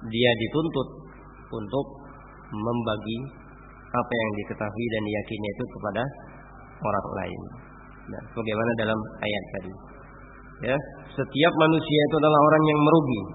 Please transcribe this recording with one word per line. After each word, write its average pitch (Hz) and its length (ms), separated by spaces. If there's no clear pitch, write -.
dia 120 220
dituntut 147 460
untuk 113 320
membagi 110 680
apa 123 240
yang 110 140
diketahui 107 480
dan 110 160
diyakini 104 480
itu 123 160
kepada 104 340
orang 101 320
lain. 92 280
Nah, - 120
sebagaimana 113 380
dalam 110 180
ayat 104 320
tadi. 95 200
Ya, 123 160
setiap 143 400
manusia 156 560
itu 156 80
adalah 151 220
orang 156 160
yang 151 160
merugi 147 380